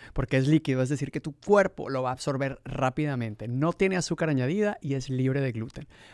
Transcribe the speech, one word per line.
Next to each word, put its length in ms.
porque 240
es 100
líquido, 360
es 60
decir, 220
que 100
tu 140
cuerpo 560
lo 140
va 60
a 20
absorber 520
rápidamente. 840
No 240
tiene 240
azúcar 320
añadida 520
y 140
es 160
libre 300
de 100
gluten. 380